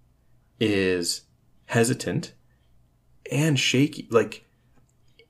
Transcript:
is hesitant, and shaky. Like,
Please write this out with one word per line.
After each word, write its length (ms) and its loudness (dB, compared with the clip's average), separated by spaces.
is 640 0
hesitant, 640 0
and 260 2
shaky. 520 0
Like, 340 0